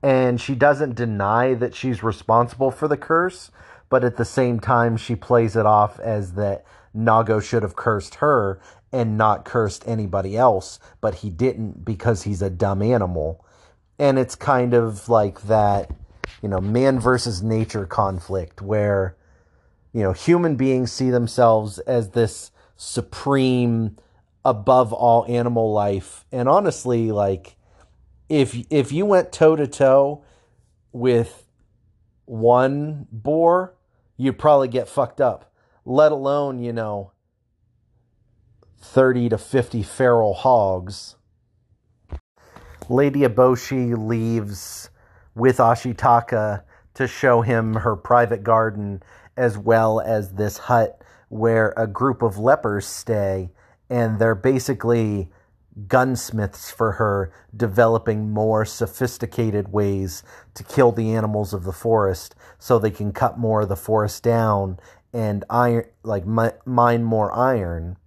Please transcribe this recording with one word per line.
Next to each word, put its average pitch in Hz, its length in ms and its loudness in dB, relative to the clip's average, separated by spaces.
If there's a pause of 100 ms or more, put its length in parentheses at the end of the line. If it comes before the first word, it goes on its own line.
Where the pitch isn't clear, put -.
And 127 380 2
she 135 160 -6
doesn't 139 400 2
deny 113 580 0
that 120 220 -4
she's 117 280 -4
responsible 120 680 0
for 151 180 -4
the 147 80 0
curse, 165 540 -2 (380)
but 127 140 2
at 120 140 -2
the 117 80 0
same 123 340 0
time, 117 380 0
she 117 180 -6
plays 113 400 0
it 110 100 2
off 104 340 4
as 104 340 -6
that 98 320 -4 (300)
Nago 110 460 2
should 110 220 -2
have 98 120 -6
cursed 107 400 -4
her 110 440 0 (320)
and 117 260 -2
not 107 280 2
cursed 110 420 -4
anybody 101 500 -4
else, 113 400 2 (220)
but 107 160 -4
he 107 140 -10
didn't 110 560 -4
because 110 380 -4
he's 98 180 -6
a 98 80 -2
dumb 98 320 -2
animal. 90 640 -2 (540)
And 135 220 2
it's 131 160 -4
kind 123 380 0
of 113 360 0
like 107 340 2
that, 101 460 0 (520)
you 104 80 -6
know, 95 100 -2
man 123 400 0
versus 117 420 0
nature 110 440 -2
conflict 95 760 -4
where, 101 540 0 (760)
you 113 100 -2
know, 95 80 0
human 165 440 0
beings 127 360 0
see 131 180 -2
themselves 113 680 2
as 117 300 -2
this - 420 -2 (240)
supreme, 123 1200 -2 (480)
above 123 460 2
all 117 360 4
animal 117 440 0
life. 101 600 -4
And 127 180 -2
honestly, 127 600 0
like, 98 440 -2 (720)
if, 139 260 0 (140)
if 131 220 0
you 170 140 -2
went 190 260 2
toe 160 240 4
to 147 120 -2
toe 139 560 2 (680)
with 120 540 0 (800)
one 131 840 0
boar, 165 600 0 (440)
you'd 127 200 -2
probably 143 300 4
get 120 200 -4
fucked - 340 -2
up, 120 300 -2 (340)
let 147 260 4
alone, 139 480 -4
you 120 140 -8
know, 104 380 -8 (1700)
thirty 127 500 2
to 107 80 -2
fifty 117 460 -4
feral 117 500 2
hogs. 98 840 0 (1700)
Lady 139 320 2
Eboshi 123 760 2
leaves 110 920 -6 (460)
with 123 220 2
Ashitaka 117 1040 2 (320)
to 131 120 -2
show 120 340 2
him 113 340 0
her 110 200 -2
private 113 480 2
garden, 104 600 -2 (340)
as 120 200 0
well 110 420 2
as 104 340 -4
this 104 240 -4
hut - 440 0 (280)
where 113 460 0
a 113 120 -2
group 123 340 -2
of 104 160 -2
lepers 107 480 0
stay, 98 680 -4 (380)
and 113 300 -2
they're 113 160 2
basically 117 960 0 (560)
gunsmiths 117 840 -2
for 110 240 -2
her, 101 380 0 (240)
developing 110 760 2
more 107 340 0
sophisticated 107 1120 -4
ways 98 480 -2 (320)
to - 100 -18
kill 123 280 4
the 110 240 -2
animals 107 360 -2
of 95 120 -8
the 92 100 -8
forest 104 600 0 (240)
so - 180 2
they 107 140 2
can 101 200 -6
cut 117 280 -2
more 110 220 0
of 101 80 -2
the 98 60 -2
forest 107 460 -2
down 104 560 0 (340)
and 107 380 -4
iron, 120 360 2 (180)
like, 101 240 -4
mi-, 113 240 0 (140)
mine 120 380 2
more 110 300 0
iron. 95 720 -2